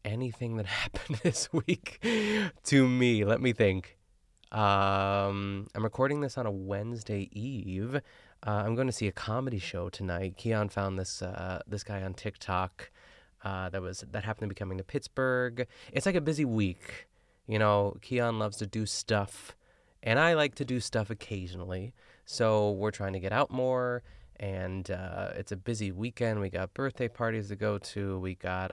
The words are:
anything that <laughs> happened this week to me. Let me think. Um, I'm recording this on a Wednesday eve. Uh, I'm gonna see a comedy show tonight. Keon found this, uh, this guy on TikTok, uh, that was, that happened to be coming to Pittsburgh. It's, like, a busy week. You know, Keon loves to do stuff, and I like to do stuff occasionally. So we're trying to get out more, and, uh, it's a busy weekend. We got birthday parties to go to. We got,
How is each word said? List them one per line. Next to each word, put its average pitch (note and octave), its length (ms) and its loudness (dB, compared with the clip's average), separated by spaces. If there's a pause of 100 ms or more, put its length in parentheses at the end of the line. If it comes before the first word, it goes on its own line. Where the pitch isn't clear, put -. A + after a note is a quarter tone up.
anything A2+ 520 -4
that G#2 80 0
<laughs> - 20 -6
happened - 560 -4
this - 300 0
week - 500 -2 (640)
to C3+ 220 8
me. B2 360 4
Let G#2+ 180 4
me B2 120 4
think. F#2+ 440 2 (540)
Um, G2 1200 2
I'm G#2+ 100 -4
recording C3+ 380 2
this C3+ 160 -4
on B2 80 -2
a G#2 60 -2
Wednesday G2+ 800 -4
eve. G#2 640 -4
Uh, C#3+ 40 0 (460)
I'm G#2+ 300 0
gonna B2+ 160 0
see A2 160 0
a F#2+ 40 0
comedy A#2+ 480 -2
show F2+ 300 -4
tonight. F#2 480 -4
Keon G#2+ 320 0
found F#2+ 300 -2
this, - 240 -6
uh, F#2 440 -6
this G2+ 160 -6
guy G2+ 200 -6
on F#2+ 100 -4
TikTok, - 800 -4 (520)
uh, F#2+ 260 -4
that F#2 120 -4
was, F#2 300 -8
that G#2 120 -4
happened G#2+ 260 -4
to G2 40 -6
be - 40 -16
coming F#2+ 200 -4
to F#2+ 60 -4
Pittsburgh. B2+ 840 -2 (260)
It's, - 140 0
like, F#3+ 100 4
a E3 60 4
busy D3+ 240 2
week. G#2+ 600 0 (380)
You G#2+ 140 0
know, G#2 420 6
Keon A#2 380 0
loves G#2+ 180 -2
to G#2+ 80 -4
do G#2+ 200 -2
stuff, - 680 -2 (480)
and A#2 160 4
I E3 160 6
like D3+ 220 4
to C#3 100 -2
do B2+ 140 0
stuff A2 300 0
occasionally. F#2 840 -6 (300)
So G#2+ 480 4
we're G2+ 180 0
trying G2 220 -2
to F#2+ 80 -2
get F#2+ 140 -2
out C3+ 180 2
more, B2+ 500 0 (360)
and, F#2+ 520 -4
uh, F#2 460 -4
it's - 160 -6
a G2 60 -4
busy G#2+ 340 -2
weekend. A2 480 -2
We G2 100 0
got F2+ 240 -4
birthday C3 360 -2
parties A2 400 -2
to G2+ 80 -8
go G#2 220 0
to. G2 400 -4
We F#2 160 -4
got, F#2 380 -4